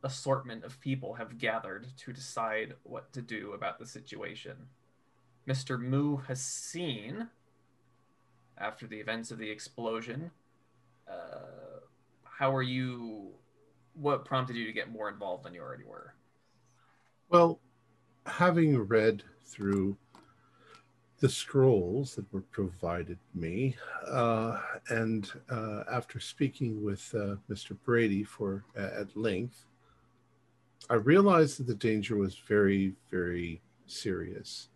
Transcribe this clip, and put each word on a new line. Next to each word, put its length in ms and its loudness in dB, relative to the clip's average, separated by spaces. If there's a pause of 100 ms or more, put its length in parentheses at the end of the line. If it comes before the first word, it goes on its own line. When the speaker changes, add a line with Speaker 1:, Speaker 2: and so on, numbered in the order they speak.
Speaker 1:
assortment 600 -2
of 160 -14
people 360 -4
have 240 -10
gathered 480 -4 (100)
to 160 -14
decide 680 -4
what 280 -14
to 80 -10
do 340 -10
about 260 -6
the 60 -16
situation. 680 -14 (920)
Mister 280 -2
Mu 420 2
has 220 -6
seen, 880 -8 (1300)
after 260 -8
the 140 -12
events 320 -8
of 80 -12
the 100 -8
explosion, 800 -8 (800)
uh, 720 -14 (440)
how 320 0
are 60 0
you, 720 -4 (640)
what 280 0
prompted 320 0
you 120 -4
to 40 -8
get 200 -6
more 180 -6
involved 340 -8
than 120 -14
you 60 -14
already 220 -12
were? 300 -18 (1160)
Speaker 2:
Well, 300 8 (680)
having 500 6
read 460 4 (220)
through 520 0 (1200)
the 80 4
scrolls 880 4
that 160 -10
were 200 -6
provided 680 -4 (160)
me, 420 -2 (320)
uh, 540 0 (280)
and, 420 -2 (180)
uh, 420 -6
after 280 -4
speaking 640 -4
with, 320 -4
uh, 220 -2 (100)
Mister 260 -8
Brady 500 4
for, 400 -4 (140)
uh, 240 -4
at 160 -8
length, 480 -2 (1200)
I 40 4
realized 640 8
that 100 -4
the 60 0
danger 420 2
was 220 0
very, 560 4 (180)
very 500 -2 (260)
serious. 880 -6